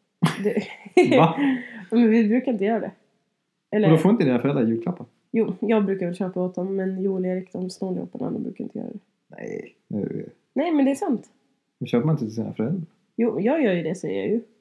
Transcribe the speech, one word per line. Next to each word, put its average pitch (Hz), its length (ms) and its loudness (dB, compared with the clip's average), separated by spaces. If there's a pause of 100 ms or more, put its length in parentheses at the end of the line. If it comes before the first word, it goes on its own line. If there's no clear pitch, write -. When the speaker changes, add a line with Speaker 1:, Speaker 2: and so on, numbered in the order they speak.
(440)
Speaker 1:
Det 208 200 0 (320)
Speaker 2:
<laughs> 339 220 6
Va? - 180 6 (280)
Speaker 1:
<laughs> 220 280 -14
Men 226 180 6
vi 220 180 4
brukar 254 240 2
inte 196 140 -2
göra 214 140 0
det. 185 120 -6 (800)
Eller 110 160 4
Speaker 2:
Men 160 100 10
då 160 40 4
får 190 100 6
inte 226 120 4
dina 123 160 2
föräldrar 139 240 0
julklappar? 113 420 -2 (260)
Speaker 1:
Jo, 220 280 0
jag 214 260 2
brukar 190 200 -2
väl 175 100 -4
köpa 185 260 -4
åt 180 140 -4
dem, 190 200 -4
men 190 280 -4
Joel 190 200 -2
och 185 80 -2
Erik, 185 220 -6
de 180 160 -6
snåljåparna, 180 640 -8
de - 120 -6
brukar - 200 -10
inte - 140 -12
göra - 120 -10
det. - 100 -14 (280)
Speaker 2:
Nej, - 480 -14 (120)
nu - 420 -6 (240)
Speaker 1:
Nej, 320 200 0
men 277 120 4
det 277 60 2
är 277 40 0
sant. 285 340 -4 (480)
Speaker 2:
Men - 100 -10
köper 120 180 0
man 156 80 2
inte 117 120 -2
till 110 100 -8
sina 107 180 -6
föräldrar? 151 280 -4 (340)
Speaker 1:
Jo, 226 260 0
jag 277 220 0
gör 196 100 2
ju 175 100 -2
det, 160 120 -4
säger 185 260 -6
jag 190 80 -4
ju. 233 120 0 (200)